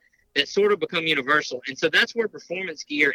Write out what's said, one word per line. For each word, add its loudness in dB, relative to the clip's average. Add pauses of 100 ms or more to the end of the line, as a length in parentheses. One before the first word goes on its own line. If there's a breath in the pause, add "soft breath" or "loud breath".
(360)
that 0
sort 4
of 0
become -4
universal. 0
And -8
so 2
that's 2
where 0
performance -10
gear 0